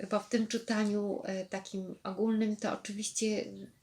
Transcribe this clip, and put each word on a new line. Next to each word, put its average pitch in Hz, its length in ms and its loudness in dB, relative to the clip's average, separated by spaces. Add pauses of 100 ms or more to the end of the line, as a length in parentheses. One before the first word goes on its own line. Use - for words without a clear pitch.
bo 208 100 4
w - 100 -10
tym 226 180 4
czytaniu, 208 760 0 (200)
y, - 20 -14
takim 190 580 -6
ogólnym 214 520 4
to 214 180 0
oczywiście 214 720 -2 (380)